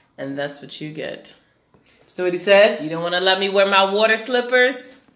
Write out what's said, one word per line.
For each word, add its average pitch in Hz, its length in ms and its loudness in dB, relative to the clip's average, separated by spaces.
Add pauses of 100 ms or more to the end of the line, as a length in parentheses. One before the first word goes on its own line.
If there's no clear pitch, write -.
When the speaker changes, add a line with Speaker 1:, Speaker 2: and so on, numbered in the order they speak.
(180)
Speaker 1:
"And 139 200 -10
that's 143 220 -10
what - 220 -18
you 156 100 -12
get." - 420 -14 (440)
Speaker 2:
You - 400 -20
know 185 60 -4
what 175 100 0
he 175 40 -4
said? 202 460 4
Speaker 1:
"You 156 60 -8
don't 165 120 -6
wanna 175 180 -2
let 190 200 2
me 196 80 -2
wear 196 160 2
my 196 260 4
water 220 280 0
slippers?" 247 760 -2 (200)